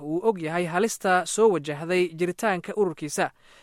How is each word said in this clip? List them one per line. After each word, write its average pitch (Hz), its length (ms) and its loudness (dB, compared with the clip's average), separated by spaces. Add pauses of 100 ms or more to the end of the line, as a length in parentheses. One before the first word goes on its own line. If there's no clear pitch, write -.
uu 156 220 -4
og 220 180 2
yahay 170 240 -2
halista 180 600 0
soo 220 280 4
wajahday 165 540 0 (100)
jiritaanka 180 580 -2
ururkiisa, 170 540 -2 (340)